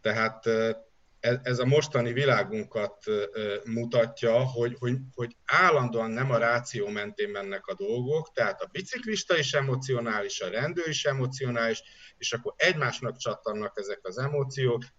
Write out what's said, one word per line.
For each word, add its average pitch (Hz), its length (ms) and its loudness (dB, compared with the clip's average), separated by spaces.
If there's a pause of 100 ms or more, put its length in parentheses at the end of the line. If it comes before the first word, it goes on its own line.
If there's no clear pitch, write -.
tehát, 110 460 0
ö, 113 240 2 (540)
ez, 120 180 4
ez 127 160 0
a 127 80 2
mostani 131 460 2
világunkat, 107 920 0
ö, 107 260 0
ö, 104 320 -4
mutatja, 117 760 2
hogy, 120 400 0
hogy, 123 180 0 (180)
hogy 120 300 -6
állandóan 127 680 4
nem 127 200 -2
a 117 80 4
ráció 117 500 0
mentén 104 400 -4
mennek 98 380 -6
a 95 80 -4
dolgok, 123 580 -2
tehát 104 280 0
a 92 120 -8
biciklista 196 640 -2
is 139 140 0
emocionális, 123 880 0
a 95 80 -4
rendőr 160 400 -2
is 151 160 -2
emocionális, 123 800 0 (340)
és - 160 -4
akkor - 240 -4
egymásnak 135 600 0
csattannak 107 600 -4
ezek 101 240 -6
az 95 160 -8
emóciók 131 640 0 (160)